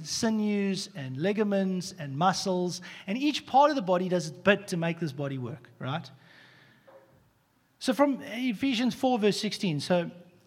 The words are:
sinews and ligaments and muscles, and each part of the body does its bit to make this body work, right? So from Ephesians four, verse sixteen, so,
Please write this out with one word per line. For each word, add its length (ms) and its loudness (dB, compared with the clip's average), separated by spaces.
sinews 920 0
and 220 -8
ligaments 840 0
and 160 -8
muscles, 680 0
and 100 -4
each 300 -2
part 240 8
of 60 0
the 60 0
body 280 2
does 180 0
its 80 -12
bit 320 4
to 80 -4
make 240 -2
this 120 -2
body 260 -6
work, 400 -10
right? 300 -6
So 160 0
from 280 2
Ephesians 720 -2
four, 240 0
verse 220 2
sixteen, 400 -2
so, 300 0